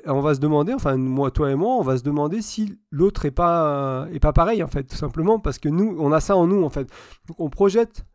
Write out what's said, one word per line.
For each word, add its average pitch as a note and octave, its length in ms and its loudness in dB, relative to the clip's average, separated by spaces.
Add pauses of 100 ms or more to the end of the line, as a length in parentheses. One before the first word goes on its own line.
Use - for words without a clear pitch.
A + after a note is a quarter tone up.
on C#3 160 0
va D3 140 2
se C3 40 -2
demander, D3+ 360 2
enfin, C#3+ 200 0
moi, C3 360 0
toi D3 180 0
et C3+ 60 0
moi, A3 200 0
on A#3 60 0
va C3 160 0
se A#2+ 60 -6
demander D3 400 -2
si G#3+ 340 -8 (140)
l'autre F3 340 0
est C#3+ 60 -2
pas, C#3+ 720 0
euh, E3+ 100 -12
est E3 60 -6
pas D3+ 120 4
pareil, F#3+ 300 4
en D3+ 60 -4
fait, C#3 160 -6
tout - 120 -16
simplement, D#3+ 440 0
parce C#3+ 180 -4
que D3+ 120 -4
nous, F#3 280 0
on D3 140 0
a D#3+ 80 4
ça G3 160 0
en F3 100 4
nous, F#3+ 180 4
en C#3+ 60 -2
fait. C#3 180 -6 (400)
Donc, E3 120 -14
on D#3 100 -4
projette G3+ 640 0